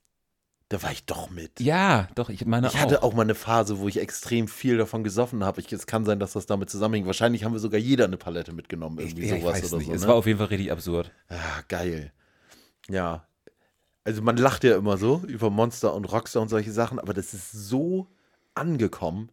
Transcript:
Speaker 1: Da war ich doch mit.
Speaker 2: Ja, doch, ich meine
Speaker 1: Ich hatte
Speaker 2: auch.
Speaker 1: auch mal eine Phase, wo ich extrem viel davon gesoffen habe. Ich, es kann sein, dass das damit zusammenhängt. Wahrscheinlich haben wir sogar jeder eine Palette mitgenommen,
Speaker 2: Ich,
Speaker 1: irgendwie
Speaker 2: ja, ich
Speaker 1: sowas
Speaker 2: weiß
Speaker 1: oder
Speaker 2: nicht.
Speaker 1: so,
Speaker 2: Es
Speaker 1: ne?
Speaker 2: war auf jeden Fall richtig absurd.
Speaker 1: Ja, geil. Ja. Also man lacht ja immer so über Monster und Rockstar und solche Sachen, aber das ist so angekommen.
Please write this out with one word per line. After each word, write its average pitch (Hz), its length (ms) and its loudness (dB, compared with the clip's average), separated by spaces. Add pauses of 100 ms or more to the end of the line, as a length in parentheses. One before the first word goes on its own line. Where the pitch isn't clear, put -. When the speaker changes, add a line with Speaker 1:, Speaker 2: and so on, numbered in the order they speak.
(680)
Speaker 1:
Da 98 140 -4
war - 80 -4
ich - 140 -10
doch - 260 -8
mit. 82 280 -12
Speaker 2:
Ja, 147 560 4
doch, 120 140 -4
ich 104 160 -6
meine 120 220 2
Speaker 1:
Ich 131 100 -2
hatte 131 260 4
Speaker 2:
auch. 127 80 6
Speaker 1:
auch - 40 -4
mal 117 80 4
eine 110 120 4
Phase, 107 440 2
wo 101 80 -2
ich 101 120 -2
extrem 113 480 -2
viel 123 300 0
davon 113 260 0
gesoffen 107 400 0
habe. 95 180 -2
Ich, - 120 -10
es 95 140 -8
kann 110 180 0
sein, 104 140 2
dass 98 140 -4
das 101 140 -4
damit 98 220 -2
zusammenhängt. 104 380 0
Wahrscheinlich 113 360 2
haben 117 100 -2
wir 110 60 -4
sogar 107 200 0
jeder 123 260 4
eine 92 120 0
Palette 85 360 -6
mitgenommen, 80 460 -8
Speaker 2:
Ich, 78 60 -6
Speaker 1:
irgendwie 82 240 -6
Speaker 2:
ja, 98 60 0
ich 82 60 -2
Speaker 1:
sowas 87 220 0
Speaker 2:
weiß 87 100 -4
Speaker 1:
oder 85 60 0
Speaker 2:
nicht. 76 80 -4
Speaker 1:
so, 82 60 -4
Speaker 2:
Es 90 80 -2
Speaker 1:
ne? 98 80 0
Speaker 2:
war 120 60 10
auf 110 120 4
jeden 107 120 4
Fall 104 80 0
richtig 98 240 -2
absurd. 85 400 -4 (200)
Speaker 1:
Ja, 82 360 -8
geil. 85 440 -4 (800)
Ja. 87 380 -4 (760)
Also 110 180 -4
man 117 160 2
lacht 127 260 4
ja 117 120 10
immer 98 220 2
so 131 300 2
über 113 220 0
Monster 110 460 2
und 101 100 -4
Rockstar 110 380 -2
und 110 60 -6
solche 107 220 -2
Sachen, 117 280 -2
aber 101 160 -4
das 98 180 -6
ist 95 180 -14
so 143 560 -2 (460)
angekommen. 113 800 -2